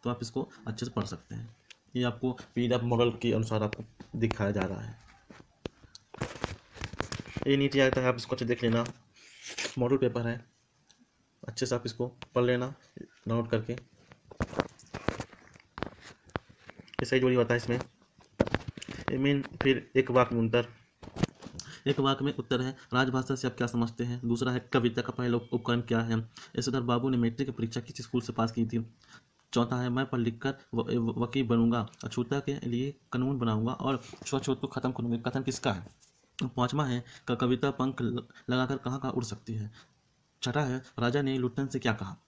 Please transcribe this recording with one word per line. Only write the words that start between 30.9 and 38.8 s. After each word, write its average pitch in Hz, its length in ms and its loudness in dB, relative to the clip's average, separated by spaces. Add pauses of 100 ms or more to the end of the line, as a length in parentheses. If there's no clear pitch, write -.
वकील 120 240 0
बनूंगा, 117 400 4 (160)
अछूता 123 360 -2
के 139 300 -4
लिए 127 220 -2 (200)
कानून 127 280 0
बनाऊंगा 113 320 2
और 131 300 -2 (240)
छुआछूत 135 360 -2
को 135 60 -4
खत्म 127 240 -2
करूंगा। 117 380 -2
कथन 135 140 -2
किसका 131 280 0
है? 92 160 -4 (560)
पांचवा 127 420 0
है 123 180 -2 (240)
क-, 120 80 0
कविता 127 360 2
पंख 131 300 -2
ल-, 120 260 -2 (220)
लगाकर 127 280 2
कहाँ 131 220 -4